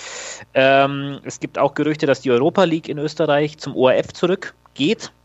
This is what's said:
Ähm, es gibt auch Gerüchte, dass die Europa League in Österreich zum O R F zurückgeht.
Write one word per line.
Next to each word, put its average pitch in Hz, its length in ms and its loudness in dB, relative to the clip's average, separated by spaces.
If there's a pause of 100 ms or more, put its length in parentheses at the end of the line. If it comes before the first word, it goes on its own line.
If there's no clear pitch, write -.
(540)
Ähm, 139 680 2
es - 140 -12
gibt - 200 -10
auch 135 160 2
Gerüchte, 151 320 -2
dass 135 160 2
die 131 80 -2
Europa 151 340 4
League 165 240 -2
in 147 80 -6
Österreich 151 640 -2
zum - 180 -10
O 127 120 4
R 127 100 4
F - 160 -6
zurückgeht. - 1000 -4 (120)